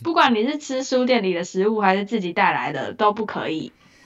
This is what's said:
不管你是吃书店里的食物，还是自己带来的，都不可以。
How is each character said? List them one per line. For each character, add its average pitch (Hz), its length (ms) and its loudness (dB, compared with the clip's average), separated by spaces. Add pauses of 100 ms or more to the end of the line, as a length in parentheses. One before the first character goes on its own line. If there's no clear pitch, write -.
不 339 100 -2
管 294 200 4
你 214 120 2
是 294 120 -2
吃 269 260 -6
书 254 220 0
店 247 180 2
里 190 100 0
的 170 100 -4
食 185 240 -2
物， 220 120 2
还 190 160 4
是 202 80 -2
自 214 160 -2
己 180 140 -4
带 185 180 4
来 131 200 -4
的， 123 220 -6
都 208 200 2
不 214 120 -6
可 - 220 -8
以。 156 240 -6 (340)